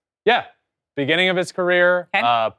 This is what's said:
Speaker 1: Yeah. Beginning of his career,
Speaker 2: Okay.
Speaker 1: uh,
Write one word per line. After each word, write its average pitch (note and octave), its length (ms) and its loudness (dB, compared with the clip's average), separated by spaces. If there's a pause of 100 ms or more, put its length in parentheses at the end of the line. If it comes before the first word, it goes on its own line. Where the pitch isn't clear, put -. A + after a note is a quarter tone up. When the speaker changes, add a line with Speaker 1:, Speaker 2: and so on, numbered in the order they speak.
(260)
Speaker 1:
Yeah. A#3 200 2 (500)
Beginning D#3+ 340 0
of F3+ 80 -2
his F3+ 140 -4
career, F3+ 640 0
Speaker 2:
Okay. G3 100 -2
Speaker 1:
uh, A#2 340 0